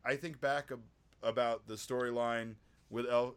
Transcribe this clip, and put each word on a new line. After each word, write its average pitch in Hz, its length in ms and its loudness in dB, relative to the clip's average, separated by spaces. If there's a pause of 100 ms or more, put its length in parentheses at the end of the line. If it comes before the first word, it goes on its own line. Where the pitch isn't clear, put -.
I 131 140 0
think 147 240 -8
back 143 320 0
ab-, 117 80 -8 (420)
about 113 460 2
the 110 60 -6
storyline 120 800 0 (340)
with 120 180 -2
El, 120 300 4